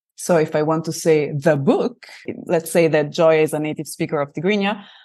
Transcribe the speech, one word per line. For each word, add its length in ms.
So 220
if 180
I 80
want 220
to 80
say 380
the 260
book, 500
let's 260
say 160
that 240
Joya 300
is 120
a 60
native 280
speaker 340
of 120
Tigrinya, 500